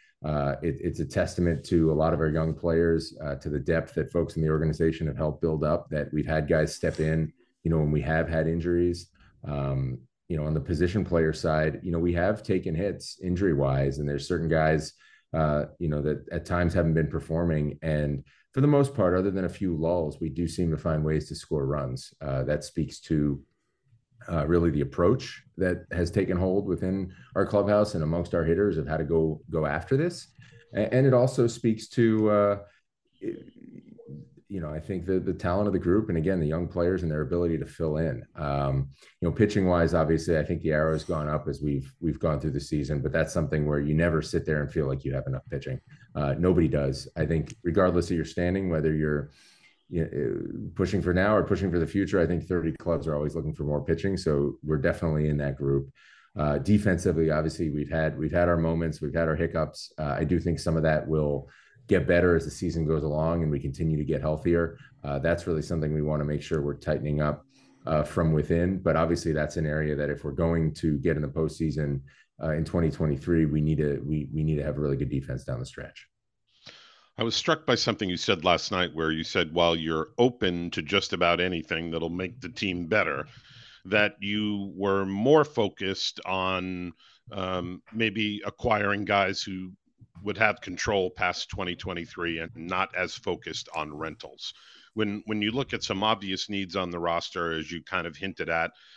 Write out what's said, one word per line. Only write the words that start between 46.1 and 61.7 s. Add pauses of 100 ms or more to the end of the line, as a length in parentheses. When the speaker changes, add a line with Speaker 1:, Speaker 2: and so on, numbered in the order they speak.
Speaker 1:
Uh,
nobody
does.
I
think
regardless
of
your
standing,
whether
you're, (580)
you
know,
pushing
for
now
or
pushing
for
the
future,
I
think
thirty
clubs
are
always
looking
for
more
pitching.
So
we're
definitely
in
that
group. (480)
Uh,
defensively,
obviously,
we've
had,
we've
had
our
moments,
we've
had
our
hiccups.
Uh,
I
do
think
some
of
that
will (380)